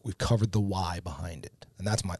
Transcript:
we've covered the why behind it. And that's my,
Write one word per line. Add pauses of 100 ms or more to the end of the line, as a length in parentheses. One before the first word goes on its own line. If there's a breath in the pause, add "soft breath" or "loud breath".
we've
covered
the
why
behind
it. (140)
And
that's
my,